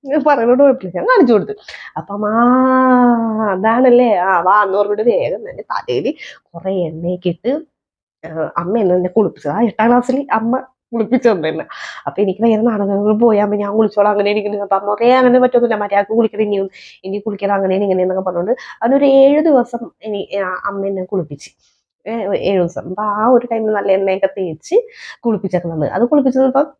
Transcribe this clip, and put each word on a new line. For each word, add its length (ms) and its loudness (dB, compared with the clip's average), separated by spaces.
ഞാൻ 180 -2
പറയണോട് 400 4
കുഴപ്പമില്ല, 320 2
ഞാൻ 100 -4
കാണിച്ചു 280 4
കൊടുത്തു. 200 0
അപ്പൊ 160 -10
അമ്മ, 200 -4
"ആ, 100 2
അതാണല്ലേ, 680 4
ആ, 240 2
വാ" 220 4
എന്ന് 140 -2
പറഞ്ഞിട്ട് 240 0
വേഗം 400 0
തന്നെ 220 -14
തലയിൽ 420 -4
കുറെ 380 -10
എണ്ണയൊക്കെ 500 -4
ഇട്ട്, 220 -4
ഏഹ്, 340 -8
അമ്മ 200 -2
എന്നെ, 180 2
എന്നെ 140 0
കുളിപ്പിച്ചത്. 420 -2
ആ 100 -2
എട്ടാം 260 0
ക്ലാസ്സിൽ 460 0
അമ്മ 200 -2
കുളിപ്പിച്ചു 420 0
തന്നെ 200 -2
എന്നെ. 160 -6
അപ്പൊ 160 -6
എനിക്ക് 220 -2
വേറെ 180 2
നാടകങ്ങൾ 560 0
പോയാ 260 4
അമ്മ, 120 -2
"ഞാൻ 180 -6
കുളിച്ചോളാം, 380 2
അങ്ങനെ 200 0
ഇരിക്കുന്നു." 260 -4
അപ്പൊ 180 -2
അമ്മ 180 -2
പറയാ, 240 4
"അങ്ങനെ 220 4
പറ്റൊന്നുമില്ല, 360 2
മര്യാദക്ക് 380 -2
കുളിക്കണം, 280 0
ഇനിയും 260 -2
ഇനി 140 -6
കുളിക്കണം, 360 -4
അങ്ങനെ 220 0
ഇങ്ങനെയെന്നൊക്കെ" 480 0
പറഞ്ഞുകൊണ്ട് 280 -4
അവനൊരു 280 2
ഏഴ് 260 6
ദിവസം 500 0
ഇനി, 340 -8
ആ, 120 -4
അമ്മ 200 -6
എന്നെ 180 -6
കുളിപ്പിച്ച്. 460 -8
ഏ, 80 -8
ഏഴ് 220 0
ദിവസം. 220 -2
അപ്പൊ 300 -8
ആ 160 0
ഒരു 200 4
ടൈമിൽ 240 -2
നല്ല 200 -2
എണ്ണയൊക്കെ 360 0
തേച്ച് 480 -6
കുളിപ്പിച്ചൊക്കെ 480 -2
വന്നത്. 220 -4
അത് 160 0
കുളിപ്പിച്ചത് 400 2
ഇപ്പം 220 0